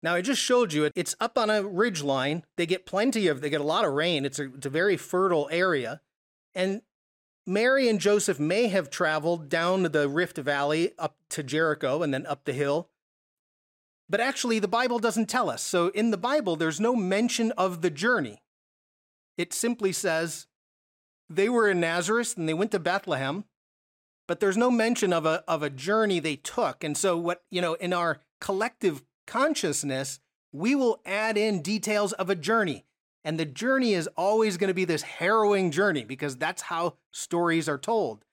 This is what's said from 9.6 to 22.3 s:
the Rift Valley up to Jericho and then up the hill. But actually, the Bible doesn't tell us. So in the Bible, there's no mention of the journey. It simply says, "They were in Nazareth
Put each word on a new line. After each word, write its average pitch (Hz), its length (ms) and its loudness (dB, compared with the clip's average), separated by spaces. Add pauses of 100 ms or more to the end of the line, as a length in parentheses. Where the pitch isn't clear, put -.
the 147 260 2
Rift 165 280 0
Valley 147 640 0
up 160 180 -6 (120)
to - 120 -8
Jericho 147 600 0
and 143 100 0
then 131 120 -4
up - 180 -8
the 139 100 -4
hill. 143 360 0 (1200)
But 202 100 0
actually, 240 400 0
the 202 80 -2
Bible 240 320 0
doesn't 214 300 0
tell 240 200 0
us. 113 120 -6
So 175 260 2
in 220 240 0
the 202 60 0
Bible, 226 400 0
there's 160 240 -2
no 240 140 2
mention 220 580 0
of 180 280 -2
the 175 80 2
journey. 156 540 -2 (960)
It 175 160 -4
simply 226 400 0
says, 165 540 -2 (840)
"They 190 180 2
were 233 220 4
in 180 100 4
Nazareth 175 580 0